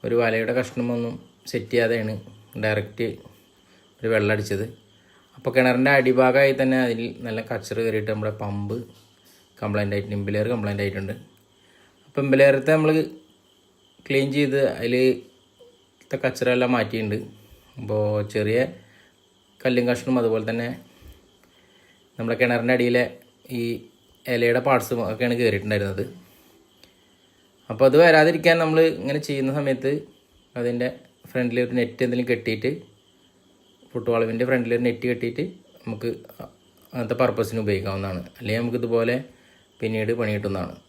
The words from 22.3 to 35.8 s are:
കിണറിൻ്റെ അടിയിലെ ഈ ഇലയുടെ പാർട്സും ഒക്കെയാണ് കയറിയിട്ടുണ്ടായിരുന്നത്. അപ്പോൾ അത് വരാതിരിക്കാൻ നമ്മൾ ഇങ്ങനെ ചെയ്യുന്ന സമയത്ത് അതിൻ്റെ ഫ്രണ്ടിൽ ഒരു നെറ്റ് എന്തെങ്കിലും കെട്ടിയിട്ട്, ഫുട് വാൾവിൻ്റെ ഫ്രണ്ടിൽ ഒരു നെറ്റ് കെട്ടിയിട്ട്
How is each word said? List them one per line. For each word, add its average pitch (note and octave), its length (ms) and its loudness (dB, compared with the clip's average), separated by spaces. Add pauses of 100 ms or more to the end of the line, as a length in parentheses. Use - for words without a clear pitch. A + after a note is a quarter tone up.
കിണറിൻ്റെ A#2+ 360 2
അടിയിലെ B2 280 2 (540)
ഈ - 20 -4 (720)
ഇലയുടെ A#2+ 340 2
പാർട്സും A#2+ 340 2 (100)
ഒക്കെയാണ് A#2+ 280 -2
കയറിയിട്ടുണ്ടായിരുന്നത്. G2+ 640 0 (1700)
അപ്പോൾ A2+ 200 4
അത് C#3+ 140 6
വരാതിരിക്കാൻ E3 600 6
നമ്മൾ D#3+ 160 4 (200)
ഇങ്ങനെ C#3+ 300 -4
ചെയ്യുന്ന C3+ 200 -2 (100)
സമയത്ത് C3+ 340 -2 (680)
അതിൻ്റെ A#2+ 300 -2 (420)
ഫ്രണ്ടിൽ B2 340 0
ഒരു B2 140 -6
നെറ്റ് A#2 240 -2
എന്തെങ്കിലും B2 300 -2
കെട്ടിയിട്ട്, A2+ 360 -4 (1200)
ഫുട് A#2 220 -4
വാൾവിൻ്റെ A2+ 360 0
ഫ്രണ്ടിൽ A#2+ 280 0
ഒരു A#2+ 100 0
നെറ്റ് A#2+ 240 -2
കെട്ടിയിട്ട് A#2+ 340 -4 (400)